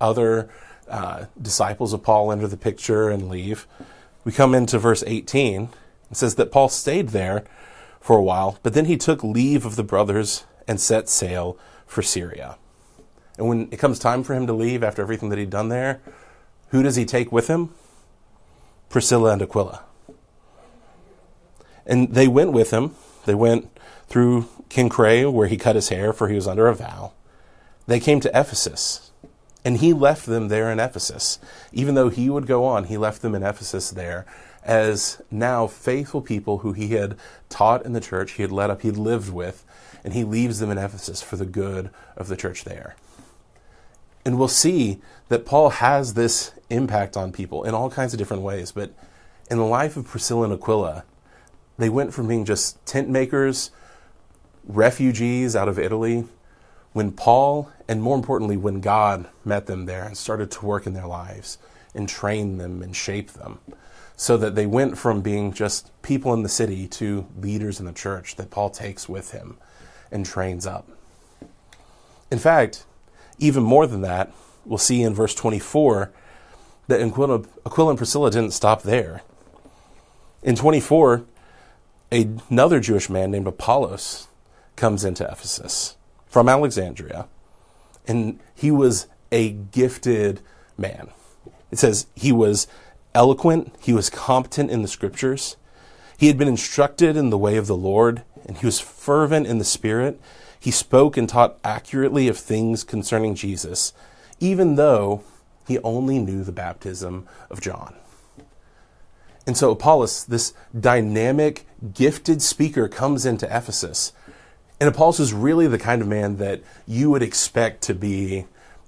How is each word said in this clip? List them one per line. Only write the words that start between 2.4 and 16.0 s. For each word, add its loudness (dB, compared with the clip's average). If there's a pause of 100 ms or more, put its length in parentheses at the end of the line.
the -8
picture 0
and -4
leave, -8 (560)
we -4
come 6
into 4
verse 2
eighteen. -2 (420)
It -12
says 0
that 2
Paul 6
stayed -2
there -2 (560)
for 6
a 6
while, 0
but 0
then 4
he 2
took 0
leave 2
of -8
the -2
brothers 0 (220)
and -2
set 0
sail -4 (300)
for -6
Syria. -6 (800)
And -2
when -2
it -14
comes 0
time 0
for -6
him -2
to 0
leave -2
after -2
everything -6
that -4
he'd -6
done -4
there, -4 (680)